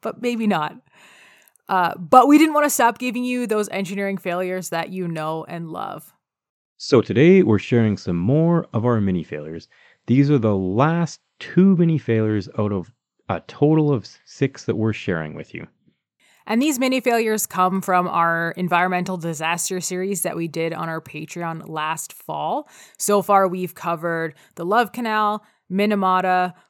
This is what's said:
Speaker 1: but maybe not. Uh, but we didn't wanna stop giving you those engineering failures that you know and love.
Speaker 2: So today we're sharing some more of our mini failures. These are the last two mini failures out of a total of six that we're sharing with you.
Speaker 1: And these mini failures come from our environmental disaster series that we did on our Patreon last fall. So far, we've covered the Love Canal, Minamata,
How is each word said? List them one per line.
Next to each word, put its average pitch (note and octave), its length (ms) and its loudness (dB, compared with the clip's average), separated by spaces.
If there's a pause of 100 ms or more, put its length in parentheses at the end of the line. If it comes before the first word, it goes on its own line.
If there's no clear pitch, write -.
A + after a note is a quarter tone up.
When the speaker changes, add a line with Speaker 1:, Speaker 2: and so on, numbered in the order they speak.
Speaker 1:
but - 180 -8
maybe A#3 260 -2
not. E3 300 0 (920)
Uh, F3+ 280 0
but G#3 340 6
we D4 80 8
didn't D#4 160 6
wanna D4 160 2
stop A#3+ 300 0
giving B3 260 -4
you B3 220 -2
those G#3 240 -2
engineering G3 480 -6
failures F#3 500 -4
that E3 220 -6
you F3+ 180 -6
know D#3+ 400 -6
and E3 220 -10
love. - 420 -12 (640)
Speaker 2:
So - 240 2
today E3+ 420 6
we're G#2+ 160 4
sharing A2 380 2
some F2 220 -4
more D#3+ 560 2
of A2+ 100 -2
our A#2+ 160 2
mini F#2 240 0
failures. D#2 420 -10 (380)
These C#3 260 4
are D3 80 4
the G#2+ 160 2
last C3 680 0 (180)
two F#3+ 380 4
mini E3 220 2
failures A2 500 0 (100)
out G#2 140 0
of F#2 180 -6 (380)
a F2 120 -4
total D3+ 520 2
of G#2+ 160 -4 (160)
six - 400 -4
that F2+ 120 -4
we're G#2+ 180 0
sharing D#2+ 400 -6
with - 180 -16
you. E2+ 140 -14 (800)
Speaker 1:
And A3+ 160 0
these C#4+ 160 0
mini C4 220 0
failures A3+ 440 0
come F#3 380 0
from F3+ 260 2
our E3+ 480 0
environmental F3+ 600 0
disaster E3 640 -4
series F#3 400 -4
that E3+ 120 -4
we E3 140 -4
did E3 240 -4
on E3 160 -6
our E3 140 -6
Patreon D#3+ 680 -10
last D#3 460 -6
fall. D3+ 560 -6 (260)
So G#3 240 2
far, F#3+ 280 4
we've F3+ 260 -6
covered E3 600 -4 (200)
the E3+ 100 -10
Love A3 280 0
Canal, G#3+ 520 -2 (260)
Minamata, F#3 840 2 (160)